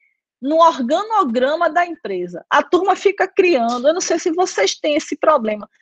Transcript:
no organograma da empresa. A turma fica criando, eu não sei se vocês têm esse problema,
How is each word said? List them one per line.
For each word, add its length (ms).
no 160
organograma 1120
da 160
empresa. 640
A 140
turma 320
fica 320
criando, 600
eu 60
não 80
sei 160
se 140
vocês 420
têm 220
esse 200
problema, 540